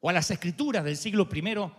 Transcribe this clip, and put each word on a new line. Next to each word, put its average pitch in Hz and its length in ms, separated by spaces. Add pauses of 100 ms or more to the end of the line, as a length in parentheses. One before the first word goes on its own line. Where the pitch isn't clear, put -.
o 156 100
a - 20
las 170 180
escrituras 196 540
del 147 120
siglo 202 320
primero 196 500